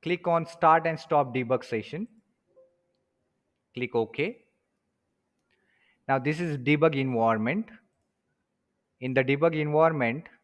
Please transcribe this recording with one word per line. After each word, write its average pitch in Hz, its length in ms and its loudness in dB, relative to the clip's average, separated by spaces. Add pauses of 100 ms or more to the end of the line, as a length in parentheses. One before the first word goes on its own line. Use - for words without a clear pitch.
click 175 280 -4
on 165 180 0
Start 160 400 2
and 160 120 -4
Stop 139 360 0
Debug 127 300 -2
Session. 147 420 -8 (1700)
Click 123 220 -6
OK. 143 480 -4 (1600)
Now 135 140 0
this 151 180 -2
is 165 180 -4
debug 147 380 2
environment. 123 720 0 (1300)
In 127 120 -6
the 131 120 2
debug 156 360 0
environment 151 680 0 (160)